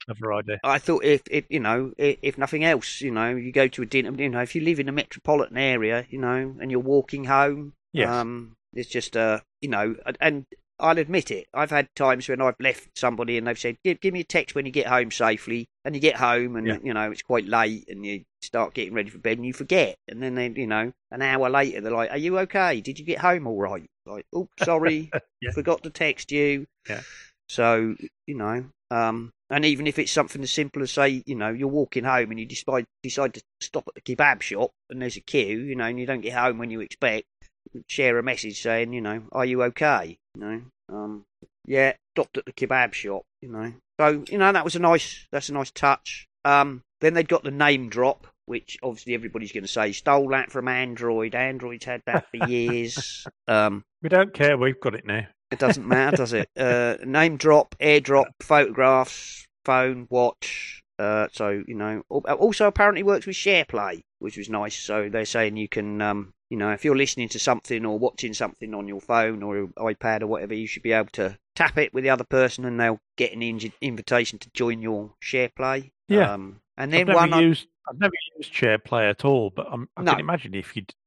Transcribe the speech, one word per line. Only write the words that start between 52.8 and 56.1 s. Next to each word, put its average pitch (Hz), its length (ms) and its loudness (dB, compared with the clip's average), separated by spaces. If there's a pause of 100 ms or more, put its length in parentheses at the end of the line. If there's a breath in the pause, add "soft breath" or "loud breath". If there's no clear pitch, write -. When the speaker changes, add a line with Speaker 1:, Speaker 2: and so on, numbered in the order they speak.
Speaker 2:
Um, 107 340 4 (200)
Speaker 1:
We 160 60 -6
don't 190 240 6
care, 143 240 4
we've 131 240 2
got 113 140 -2
it 110 100 -14
now. 104 220 -4 (240)
Speaker 2:
it 123 80 -6
doesn't 127 280 2
matter, 131 320 4